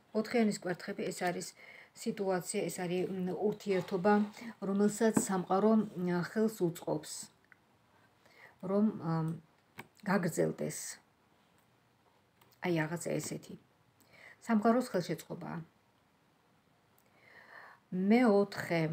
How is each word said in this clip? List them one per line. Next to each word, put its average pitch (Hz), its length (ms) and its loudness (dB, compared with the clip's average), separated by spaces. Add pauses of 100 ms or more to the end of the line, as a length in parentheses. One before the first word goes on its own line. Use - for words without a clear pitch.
(100)
ოთხიანის 220 500 0
კვერთხები, 180 440 -6
ეს 185 160 -6
არის 180 260 -2 (460)
სიტუაცია, 196 680 -4
ეს 175 140 -4
არის, 180 300 -2
მ, 185 280 -4
ურთიერთობა, 190 800 0 (460)
რომელსაც 208 580 2
სამყარო, 190 560 2 (220)
მ, 175 260 0
ხელს 214 380 0
უწყობს, 160 540 -2 (1500)
რომ, 202 260 2 (160)
ამ, 160 260 0 (760)
გაგრძელდეს. 160 800 0 (1800)
აი, 180 120 2
რაღაცა 160 360 -2
ესეთი. - 460 -6 (840)
სამყაროს 233 500 2
ხელშეწყობაა. 165 720 -4 (2500)
მეოთხე, 202 800 4 (100)